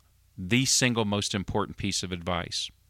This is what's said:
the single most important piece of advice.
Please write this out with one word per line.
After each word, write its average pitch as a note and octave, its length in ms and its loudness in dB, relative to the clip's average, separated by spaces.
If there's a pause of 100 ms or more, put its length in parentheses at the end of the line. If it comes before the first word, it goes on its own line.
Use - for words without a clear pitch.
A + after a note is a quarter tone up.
(360)
the A2+ 300 2
single A#2+ 400 4
most G2+ 300 0
important G2 420 -2
piece - 240 -2
of F2+ 100 -6
advice. F2 600 -4 (180)